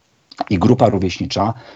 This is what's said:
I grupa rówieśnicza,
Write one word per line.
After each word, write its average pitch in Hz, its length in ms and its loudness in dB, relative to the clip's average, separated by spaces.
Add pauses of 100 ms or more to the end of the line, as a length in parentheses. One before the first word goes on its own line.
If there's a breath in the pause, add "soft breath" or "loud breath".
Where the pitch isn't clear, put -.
(500)
I 101 80 0
grupa 117 300 4
rówieśnicza, 101 640 -4 (220 loud breath)